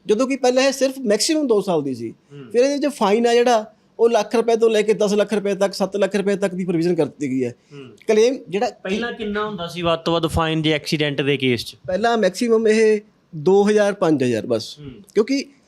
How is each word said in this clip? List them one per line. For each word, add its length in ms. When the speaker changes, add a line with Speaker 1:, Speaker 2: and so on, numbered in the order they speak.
Speaker 1:
ਜਦੋਂ 200
ਕਿ 80
ਪਹਿਲਾਂ 280
ਇਹ 80
ਸਿਰਫ 280
ਮੈਕਸਿਮਮ 480
ਦੋ 140
ਸਾਲ 220
ਦੀ 120
ਸੀ। 140
Speaker 2:
ਹੂੰ। 420
Speaker 1:
ਫਿਰ 120
ਇਹਦੇ 100
ਵਿੱਚ 220
ਫਾਈਨ 320
ਆ 60
ਜਿਹੜਾ, 400
ਉਹ 100
ਲੱਖ 260
ਰੁਪਏ 200
ਤੋਂ 140
ਲੈ 120
ਕੇ 120
ਦਸ 200
ਲੱਖ 200
ਰੁਪਏ 220
ਤੱਕ, 180
ਸੱਤ 240
ਲੱਖ 180
ਰੁਪਏ 200
ਤੱਕ 200
ਦੀ 100
ਪ੍ਰੋਵੀਜ਼ਨ 300
ਕਰ 100
ਦਿੱਤੀ 240
ਗਈ 140
ਹੈ। 120
Speaker 2:
ਹੂੰ। 120
Speaker 1:
ਕਲੇਮ 300
ਜਿਹੜਾ 200
Speaker 2:
ਪਹਿਲਾਂ 420
ਕਿੰਨਾ 360
ਹੁੰਦਾ 200
ਸੀ 140
ਵੱਧ 180
ਤੋਂ 140
ਵੱਧ 140
ਫਾਈਨ 340
ਜੇ 100
ਐਕਸੀਡੈਂਟ 500
ਦੇ 160
ਕੇਸ 280
'ਚ? 100
Speaker 1:
ਪਹਿਲਾਂ 300
ਮੈਕਸਿਮਮ 500
ਇਹ 320
ਦੋ 340
ਹਜ਼ਾਰ, 240
ਪੰਜ 300
ਹਜ਼ਾਰ 220
ਬਸ। 340
Speaker 2:
ਹੂੰ। 100
Speaker 1:
ਕਿਉਂਕਿ 320